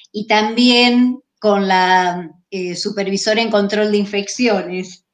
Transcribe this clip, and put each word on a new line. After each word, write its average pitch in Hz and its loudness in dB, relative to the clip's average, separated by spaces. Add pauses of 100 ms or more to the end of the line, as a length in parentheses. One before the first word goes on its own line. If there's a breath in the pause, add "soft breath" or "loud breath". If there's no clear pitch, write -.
(120 loud breath)
y 214 -10
también 240 2 (200)
con 202 2
la, 185 2 (200)
eh, 180 -8
Supervisora 202 -2
en 220 -2
Control 208 0
de 208 2
Infecciones, 196 -4